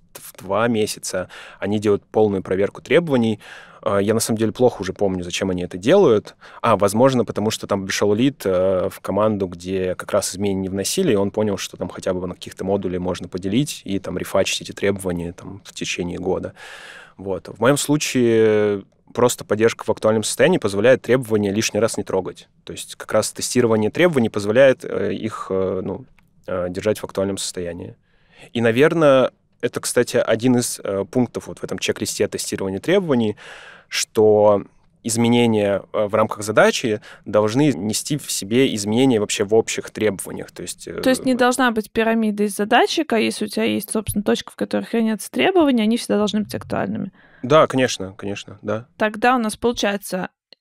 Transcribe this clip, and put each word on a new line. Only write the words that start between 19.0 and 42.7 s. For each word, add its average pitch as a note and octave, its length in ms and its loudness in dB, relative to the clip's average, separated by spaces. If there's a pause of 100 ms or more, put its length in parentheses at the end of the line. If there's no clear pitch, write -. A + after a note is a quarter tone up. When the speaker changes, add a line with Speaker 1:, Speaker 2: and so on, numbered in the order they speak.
Speaker 1:
просто - 320 0
поддержка A2 380 2
в - 60 -4
актуальном G#2+ 340 0
состоянии D#3+ 340 2
позволяет A2 440 4
требования A2 500 0
лишний G#2 280 -2
раз - 180 0
не G2+ 60 -4
трогать. - 440 -4 (160)
То - 100 -14
есть - 220 -14
как - 180 -14
раз A2 180 2
тестирование A2 600 0
требований C#3 380 2
позволяет, A2+ 540 4
э, G2 300 -4
их, - 360 -8
э, F#2+ 340 -2
ну, F#2+ 220 -8 (420)
э, F2+ 220 -4
держать F#2+ 300 -2
в - 40 -14
актуальном G2 340 -4
состоянии. F2+ 580 -10 (560)
И, A#2 100 -2
наверное, C3+ 720 4 (300)
это, - 180 -2
кстати, - 380 0
один A#2 400 2
из, - 260 -2
э, G2 260 -4
пунктов - 380 -2
вот F2 120 -12
в - 40 -16
этом - 160 -6
чек-листе - 480 -2
тестирования G2 520 -6
требований, D3 580 0 (500)
что G#2 760 4 (400)
изменения, A2+ 800 2 (100)
э, G#2+ 120 0
в G2+ 100 -2
рамках G#2+ 280 0
задачи A2+ 580 2 (240)
должны G#2+ 480 2
нести G#2+ 440 -4
в - 140 -10
себе A2+ 440 0
изменения A2 440 2
вообще G#2 240 -2
в G2+ 100 -4
общих - 380 0
требованиях. - 600 -4
То - 120 -16
есть, - 240 -14
э, - 140 -10
Speaker 2:
То C4 80 0
есть C4 160 0
не C4 100 0
должна B3 360 2
быть A3 200 -6
пирамида A3 520 0
из G#3 120 -4
задачек, B3+ 580 0